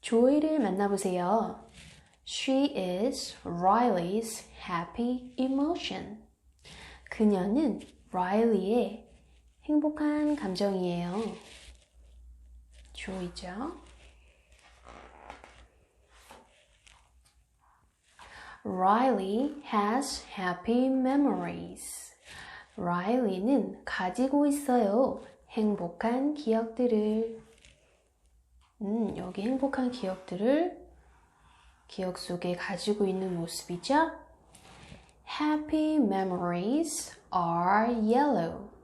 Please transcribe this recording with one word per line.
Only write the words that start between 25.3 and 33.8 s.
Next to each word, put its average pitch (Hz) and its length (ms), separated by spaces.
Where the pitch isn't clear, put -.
행복한 220 840
기억들을. 226 1080
음, 208 340
여기 185 260
행복한 254 500
기억들을 214 840
기억 185 320
속에 175 380
가지고 202 500
있는 190 300
모습이죠. 180 720